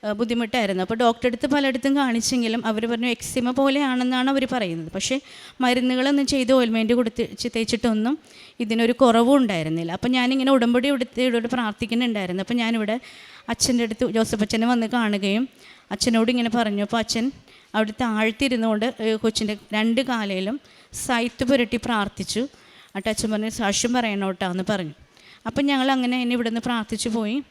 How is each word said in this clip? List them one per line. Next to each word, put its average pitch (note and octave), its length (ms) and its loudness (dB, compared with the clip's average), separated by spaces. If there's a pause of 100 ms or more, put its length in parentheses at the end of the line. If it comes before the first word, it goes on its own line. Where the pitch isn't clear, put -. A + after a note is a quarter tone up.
ഏഹ്, G#3 140 -2
ബുദ്ധിമുട്ടായിരുന്നു. A3+ 640 0
അപ്പോൾ A3+ 180 -4
ഡോക്ടറെ A#3+ 280 2
അടുത്ത് A#3+ 240 -4
പലയിടത്തും C4+ 460 2
കാണിച്ചെങ്കിലും A#3 600 0 (100)
അവർ G#3+ 120 -2 (100)
പറഞ്ഞു A#3+ 240 -2
എക്സിമ B3 420 -2
പോലെയാണെന്നാണ് B3+ 760 2
അവർ C4 100 2 (100)
പറയുന്നത്. E3 420 -4
പക്ഷേ C4 220 -2 (460)
മരുന്നുകളൊന്നും B3+ 680 2
ചെയ്ത് C4 260 2
ഓയിൽമെന്റ് A3+ 420 2
കൊടുത്ത് A#3 260 -2 (140)
ചെ-, A#3+ 160 -6
തേച്ചിട്ടൊന്നും A3+ 600 0 (480)
ഇതിനൊരു A3+ 380 2
കുറവും A#3 380 6
ഉണ്ടായിരുന്നില്ല. E3 580 0
അപ്പം B3 200 0
ഞാനിങ്ങനെ C4 380 2
ഉടമ്പടി A#3+ 400 4
എടുത്ത് B3+ 300 -4
ഇവരോട് A#3 280 0
പ്രാർത്ഥിക്കുന്നുണ്ടായിരുന്നു. G#3+ 920 -2
അപ്പം A#3+ 180 -2
ഞാനിവിടെ A3 320 -2 (580)
അച്ഛൻ്റെ A#3+ 340 0
അടുത്ത് A3 160 -2 (120)
ജോസഫ് A3 300 0
അച്ഛനെ A3 260 0
വന്ന് A3+ 240 0
കാണുകയും G#3 500 0 (480)
അച്ഛനോട് A3+ 400 2
ഇങ്ങനെ A#3 240 0
പറഞ്ഞു. G#3 300 0
അപ്പോൾ A#3 160 -2
അച്ഛൻ A3+ 200 -2 (520)
അവിടെ G#3+ 160 0 (120)
താഴ്ത്തിരുന്നുകൊണ്ട്, A3 840 0 (180)
ഏഹ്, A3 200 2
കൊച്ചിൻ്റെ A3 300 0 (240)
രണ്ട് A3+ 220 2 (100)
കാലയിലും G3+ 460 -4 (500)
സൈത്ത് A#3+ 420 -2
പുരട്ടി A#3+ 380 2
പ്രാർത്ഥിച്ചു. G#3 540 -4 (500)
എന്നിട്ട് G3 220 -4
അച്ഛൻ A3 200 -4
പറഞ്ഞു, G#3+ 260 -2
"സാക്ഷ്യം A3+ 380 0
പറയണം G3+ 320 0
കേട്ടോ" F#3+ 260 -4
എന്ന് F#3 160 -2
പറഞ്ഞു. F3 240 -2 (540)
അപ്പം C4 220 -2
ഞങ്ങൾ C4+ 260 2
അങ്ങനെ B3+ 240 0
തന്നെ A#3+ 160 -2
ഇവിടുന്ന് A#3 320 -2
പ്രാർത്ഥിച്ചു A3+ 480 -4
പോയി. A3 200 -2 (140)